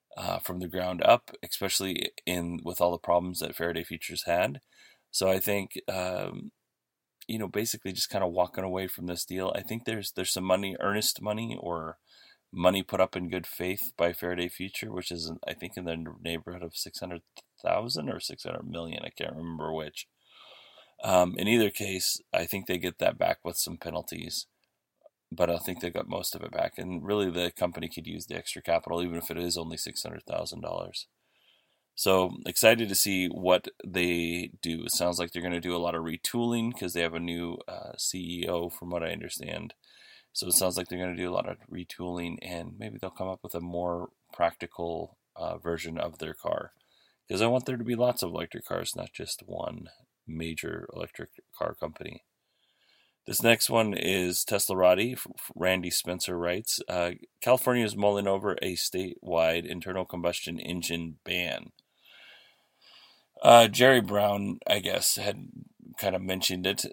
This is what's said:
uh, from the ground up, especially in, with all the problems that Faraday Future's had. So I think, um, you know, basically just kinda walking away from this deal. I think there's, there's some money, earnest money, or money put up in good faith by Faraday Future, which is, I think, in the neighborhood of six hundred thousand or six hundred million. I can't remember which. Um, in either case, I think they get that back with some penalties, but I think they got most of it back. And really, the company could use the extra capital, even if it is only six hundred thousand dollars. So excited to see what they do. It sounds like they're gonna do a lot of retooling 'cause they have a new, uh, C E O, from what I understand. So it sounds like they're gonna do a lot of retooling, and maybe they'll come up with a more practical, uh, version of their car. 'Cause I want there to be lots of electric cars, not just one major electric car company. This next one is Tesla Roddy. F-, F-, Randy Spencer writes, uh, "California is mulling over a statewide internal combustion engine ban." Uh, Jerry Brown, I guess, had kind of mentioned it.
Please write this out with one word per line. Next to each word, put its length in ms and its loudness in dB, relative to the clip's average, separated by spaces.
uh, 220 -2
from 220 -6
the 80 -6
ground 340 -2
up, 280 8
especially 720 -2
in, 400 -2
with 160 -4
all 100 4
the 60 0
problems 440 2
that 140 -4
Faraday 300 -2
Future's 400 -8
had. 380 0
So 180 2
I 120 4
think, 380 -2
um, 600 -4
you 100 -4
know, 100 -2
basically 440 -4
just 160 -2
kinda 180 0
walking 380 0
away 220 -2
from 220 -6
this 180 -4
deal. 280 -2
I 60 -2
think 240 -6
there's, 280 -4
there's 200 -2
some 120 -2
money, 360 2
earnest 400 0
money, 400 -4
or 380 -6
money 300 4
put 180 0
up 140 2
in 160 -6
good 160 -4
faith 500 -4
by 160 2
Faraday 360 -2
Future, 420 -8
which 220 -6
is, 180 -6
I 80 -6
think, 220 -12
in 80 -8
the 200 -4
neighborhood 440 -6
of 100 -10
six 240 -8
hundred 240 -8
thousand 480 0
or 80 -4
six 240 -10
hundred 260 -8
million. 360 -6
I 60 -10
can't 260 -6
remember 360 -6
which. 360 -8
Um, 340 6
in 80 0
either 240 8
case, 500 -2
I 140 2
think 200 -4
they 120 2
get 200 -4
that 180 2
back 280 2
with 120 -6
some 200 -2
penalties, 720 -8
but 180 2
I 100 2
think 200 -6
they 120 -4
got 180 -4
most 260 -4
of 80 -10
it 80 -8
back. 260 -2
And 300 -6
really, 240 2
the 220 0
company 360 -4
could 200 -10
use 180 -8
the 80 -8
extra 260 -8
capital, 400 0
even 140 -2
if 160 -6
it 80 -6
is 180 -2
only 200 -6
six 260 -6
hundred 220 -10
thousand 360 -4
dollars. 460 -6
So 380 6
excited 420 6
to 80 0
see 320 2
what 400 4
they 640 0
do. 260 -4
It 40 -4
sounds 300 0
like 100 -4
they're 100 -6
gonna 200 -2
do 160 -2
a 100 -2
lot 80 0
of 80 -2
retooling 760 -2
'cause 180 -4
they 80 0
have 120 0
a 60 -4
new, 380 -4
uh, 280 -12
C 440 -4
E 80 -2
O, 220 -2
from 200 -10
what 140 -2
I 80 -4
understand. 640 -10
So 140 -6
it 60 -2
sounds 240 4
like 100 -2
they're 180 -4
gonna 120 -4
do 120 -2
a 60 -2
lot 140 0
of 100 -8
retooling, 720 -6
and 380 -10
maybe 200 -10
they'll 120 -8
come 160 -6
up 160 -6
with 140 -8
a 40 -4
more 500 -4
practical, 840 -2
uh, 240 -6
version 400 -4
of 200 -4
their 160 -8
car. 380 -4
'Cause 140 2
I 60 6
want 180 2
there 100 -2
to 60 -4
be 140 -2
lots 260 2
of 80 -2
electric 340 -6
cars, 300 -4
not 180 -8
just 300 -10
one 460 -8
major 640 -6
electric 360 -10
car 220 -4
company. 480 -10
This 160 -2
next 280 6
one 220 4
is 520 2
Tesla 320 0
Roddy. 380 6
F-, 200 -10
F-, 220 -14
Randy 340 2
Spencer 480 -2
writes, 480 -2
uh, 280 0
"California 440 4
is 120 -2
mulling 320 2
over 240 2
a 140 -2
statewide 880 0
internal 380 -4
combustion 560 -4
engine 640 -4
ban." 480 -4
Uh, 240 12
Jerry 340 8
Brown, 640 2
I 140 4
guess, 380 2
had 340 -4
kind 160 0
of 80 -2
mentioned 460 0
it. 240 0